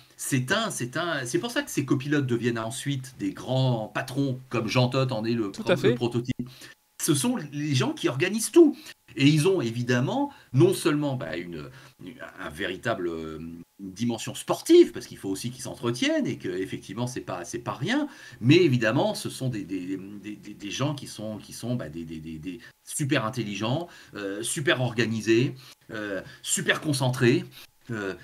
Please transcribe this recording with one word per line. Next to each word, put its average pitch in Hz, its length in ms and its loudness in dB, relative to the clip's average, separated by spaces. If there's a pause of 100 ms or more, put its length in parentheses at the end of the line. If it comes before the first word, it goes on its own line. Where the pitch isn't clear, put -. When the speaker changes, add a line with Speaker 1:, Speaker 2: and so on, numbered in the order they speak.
(180)
Speaker 1:
c'est 131 340 0
un, 214 180 0
c'est 123 280 -6
un, 160 260 -2
c'est 143 140 0
pour 240 120 -2
ça 294 120 0
que - 80 -12
ces 135 160 -2
copilotes 143 400 0
deviennent 117 320 0
ensuite 131 600 -6
des 98 140 -2
grands 123 560 0
patrons, 131 520 -4 (100)
comme 110 180 -2
Jean 123 200 4
Todt 131 220 0
en 110 140 -2
est 117 80 0
le 107 200 0
Speaker 2:
Tout 220 100 -8
Speaker 1:
pro-, 190 100 2
Speaker 2:
à - 60 4
fait. 180 100 4
Speaker 1:
le 240 60 6
prototype. 120 560 -2 (520)
Ce 160 120 4
sont 240 220 2 (160)
les 147 220 -2
gens 226 180 2
qui - 160 -2
organisent 180 440 -2
tout. 330 240 10 (420)
Et 139 100 6
ils 156 200 6
ont 180 140 4
évidemment 127 680 0 (220)
non 175 220 8
seulement, 147 420 0
bah, 80 220 -6
une, 80 320 -8 (340)
une, 90 80 -12 (260)
un 90 120 -10
véritable, 92 580 -4
euh, 80 300 -6 (420)
une 95 120 -10
dimension 113 420 -4
sportive, - 580 6
parce - 140 -10
qu'il - 100 -16
faut 98 140 -6
aussi 120 200 -4
qu'ils - 120 -12
s'entretiennent 143 640 -2
et 123 100 -4
que - 120 -8
effectivement 95 580 -6
c'est - 160 -8
pas, 90 220 -10
c'est - 160 -8
pas 107 120 -6
rien, 254 360 -2 (340)
mais 135 140 8
évidemment 143 580 4
ce - 160 -8
sont 131 180 -6
des, 104 160 -4
des, 92 320 -6 (260)
des, 104 140 -12
des, 104 180 -16
des 101 160 -12
gens 131 240 -2
qui 113 120 -12
sont, 107 320 -10
qui - 160 -16
sont, 120 220 -4
bah, 80 120 -8
des, 82 160 -10
des, 78 140 -12
des, 80 200 -12
des 87 200 -10 (280)
super 135 380 -2
intelligents, 110 640 -2 (260)
euh, 101 280 -8
super 131 400 0
organisés, 113 720 2 (380)
euh, 104 280 -6 (220)
super - 400 0
concentrés, 131 600 4 (460)
euh, 101 220 -4 (120)